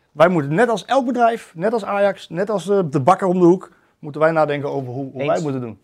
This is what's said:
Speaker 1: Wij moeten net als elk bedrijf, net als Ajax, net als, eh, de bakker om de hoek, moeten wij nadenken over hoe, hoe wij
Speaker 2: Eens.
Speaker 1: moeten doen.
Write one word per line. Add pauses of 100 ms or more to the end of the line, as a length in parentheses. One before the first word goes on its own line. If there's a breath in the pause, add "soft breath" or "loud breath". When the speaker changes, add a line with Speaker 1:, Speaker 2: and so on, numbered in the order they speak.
(120)
Speaker 1:
Wij
moeten
net
als
elk
bedrijf,
net
als
Ajax,
net
als,
eh, (100)
de
bakker
om
de
hoek, (280 soft breath)
moeten
wij
nadenken
over
hoe,
hoe
wij
Speaker 2:
Eens.
Speaker 1:
moeten
doen.